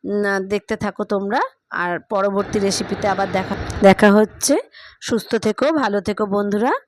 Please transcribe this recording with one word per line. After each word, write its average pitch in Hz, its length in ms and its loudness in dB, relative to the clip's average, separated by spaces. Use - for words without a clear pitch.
উম, 202 220 -2
দেখতে 208 300 -4
থাকো 208 200 -6
তোমরা, 202 280 -2
আর 175 100 -2
পরবর্তী 196 520 -2
রেসিপিতে 190 480 -4
আবার 196 140 -2
দেখা, 185 180 -4
দেখা 202 300 8
হচ্ছে। 220 380 2
সুস্থ - 240 -2
থেকো, 220 200 0
ভালো 202 260 0
থেকো 214 160 -4
বন্ধুরা 208 360 0